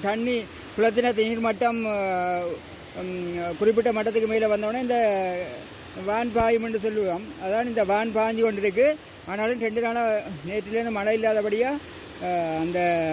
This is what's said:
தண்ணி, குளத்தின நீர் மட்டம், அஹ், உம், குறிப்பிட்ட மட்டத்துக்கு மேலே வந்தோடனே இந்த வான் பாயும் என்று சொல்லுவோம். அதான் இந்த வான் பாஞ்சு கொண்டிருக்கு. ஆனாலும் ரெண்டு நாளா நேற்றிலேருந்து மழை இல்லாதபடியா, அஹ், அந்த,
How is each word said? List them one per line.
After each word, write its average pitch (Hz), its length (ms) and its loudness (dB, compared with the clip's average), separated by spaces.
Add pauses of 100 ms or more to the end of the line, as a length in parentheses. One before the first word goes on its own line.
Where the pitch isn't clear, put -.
தண்ணி, 226 400 0 (360)
குளத்தின 226 380 4
நீர் 220 240 2
மட்டம், 226 460 0
அஹ், 185 580 0 (540)
உம், 175 600 -4
குறிப்பிட்ட 220 340 4
மட்டத்துக்கு 220 380 2
மேலே 220 160 2
வந்தோடனே 214 360 0
இந்த 214 520 2 (720)
வான் 226 280 0
பாயும் 226 300 4
என்று 220 160 -2
சொல்லுவோம். 202 420 0 (220)
அதான் 214 220 0
இந்த 226 180 0
வான் 208 260 2
பாஞ்சு 220 300 0
கொண்டிருக்கு. 220 560 2 (320)
ஆனாலும் 214 320 -2
ரெண்டு 226 220 -2
நாளா 233 400 0 (260)
நேற்றிலேருந்து 214 440 -4
மழை 214 300 0
இல்லாதபடியா, 220 500 2 (520)
அஹ், 170 340 0
அந்த, 170 560 2